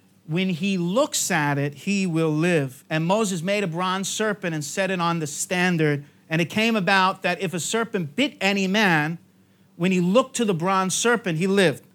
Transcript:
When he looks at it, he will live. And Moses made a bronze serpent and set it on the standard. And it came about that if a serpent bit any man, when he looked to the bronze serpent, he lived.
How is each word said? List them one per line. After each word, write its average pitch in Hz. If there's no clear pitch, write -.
When 185
he 190
looks 180
at 147
it, 143
he 190
will 165
live. 151
And 160
Moses 190
made 202
a 190
bronze 185
serpent 202
and 151
set 190
it 185
on 170
the 156
standard. 156
And 160
it 170
came 220
about 190
that 180
if 185
a 170
serpent 214
bit 277
any 196
man, 170
when 180
he 180
looked 202
to 233
the 202
bronze 190
serpent, 220
he 190
lived. 190